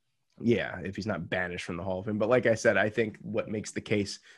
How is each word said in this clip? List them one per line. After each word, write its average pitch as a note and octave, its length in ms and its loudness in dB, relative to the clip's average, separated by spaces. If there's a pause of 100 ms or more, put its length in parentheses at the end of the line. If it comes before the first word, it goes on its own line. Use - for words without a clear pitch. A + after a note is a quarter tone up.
(440)
Yeah, F2 360 2
if G2 160 -8
he's G2 120 -6
not F#2+ 220 -4
banished F2+ 360 -4
from F2+ 120 -8
the E2+ 60 -8
Hall F#2 160 -2
of G2 80 -8
Fame. G#2+ 100 -2
But G#2 100 2
like B2 200 4
I A2 80 6
said, A2 200 4
I G2+ 140 4
think G#2+ 320 -2
what G#2 260 -4
makes G#2 240 -6
the - 80 -6
case G2+ 400 -2 (180)